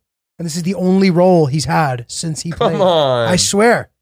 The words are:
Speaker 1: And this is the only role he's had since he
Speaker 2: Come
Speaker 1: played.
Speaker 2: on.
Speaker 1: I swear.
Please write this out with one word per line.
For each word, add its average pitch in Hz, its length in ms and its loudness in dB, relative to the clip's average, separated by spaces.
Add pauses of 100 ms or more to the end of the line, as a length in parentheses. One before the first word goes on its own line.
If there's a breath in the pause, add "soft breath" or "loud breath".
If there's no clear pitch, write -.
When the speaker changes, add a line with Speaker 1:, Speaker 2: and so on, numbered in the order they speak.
(400)
Speaker 1:
And 170 60 -8
this 156 100 -8
is 175 80 -6
the 185 120 -4
only 190 360 2
role 175 360 4
he's 135 180 -2
had 135 420 -2
since - 340 -8
he 170 100 -8
Speaker 2:
Come 196 200 -2
Speaker 1:
played. 160 100 -2
Speaker 2:
on. 143 460 2
Speaker 1:
I 180 80 0
swear. 202 560 0 (100)